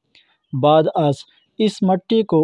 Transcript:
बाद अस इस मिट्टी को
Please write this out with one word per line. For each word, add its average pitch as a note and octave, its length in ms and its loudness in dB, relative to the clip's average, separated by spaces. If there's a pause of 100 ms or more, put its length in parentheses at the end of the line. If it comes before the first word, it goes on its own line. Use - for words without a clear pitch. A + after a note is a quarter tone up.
(540)
बाद D3+ 340 2
अस D3 380 -2 (340)
इस G#3+ 240 -2
मिट्टी F#3+ 400 0
को E3 200 0